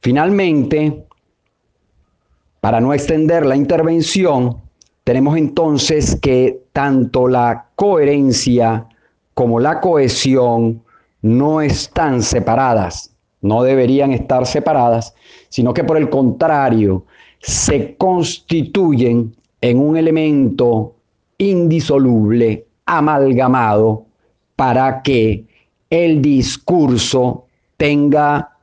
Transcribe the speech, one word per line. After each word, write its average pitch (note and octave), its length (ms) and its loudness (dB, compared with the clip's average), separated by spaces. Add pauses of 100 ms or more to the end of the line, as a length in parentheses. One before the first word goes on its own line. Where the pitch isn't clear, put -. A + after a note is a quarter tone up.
Finalmente, D3+ 1040 0 (1600)
para A2+ 200 0
no B2+ 120 0
extender D#3 540 0
la C3 100 0
intervención, D#3 1000 0 (460)
tenemos C3 320 0
entonces D3+ 840 -2
que C3 400 0 (120)
tanto C3 560 0
la B2 480 -2
coherencia C3 1080 0 (480)
como A#2 260 0
la D3 200 -2
cohesión B2 1000 0 (400)
no C#3 380 2
están C#3+ 640 -2
separadas, A2+ 920 -2 (260)
no A2 220 0
deberían C3+ 500 2
estar B2+ 340 -2
separadas, A#2+ 680 -2 (340)
sino B2 240 -2
que E3+ 120 -2
por D#3+ 120 0
el C#3+ 140 0
contrario, B2+ 960 0 (360)
se - 560 -4
constituyen D#3 1400 -2 (260)
en B2 200 0
un D3+ 160 0
elemento C#3 1000 0 (440)
indisoluble, C#3 1300 0 (200)
amalgamado, B2+ 1200 0 (500)
para C3 460 0
que A2 420 0 (460)
el E3 300 2
discurso C3 1300 0 (300)
tenga D3 880 0